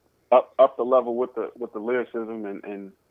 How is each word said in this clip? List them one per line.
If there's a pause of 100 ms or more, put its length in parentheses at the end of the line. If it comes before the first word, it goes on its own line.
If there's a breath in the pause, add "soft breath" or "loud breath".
(340)
up,
up
the
level
with
the,
with
the
lyricism,
and,
and (180)